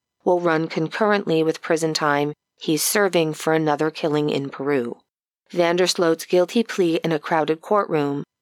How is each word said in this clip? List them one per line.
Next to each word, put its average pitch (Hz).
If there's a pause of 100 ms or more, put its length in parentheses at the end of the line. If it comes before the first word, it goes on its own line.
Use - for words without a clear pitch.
(240)
will 180
run 160
concurrently 165
with 160
prison 160
time 147 (240)
he's 151
serving 175
for -
another 156
killing 151
in 139
Peru. 135 (560)
Vandersloot's 170
guilty 180
plea 175
in 170
a 156
crowded 160
courtroom, 147 (180)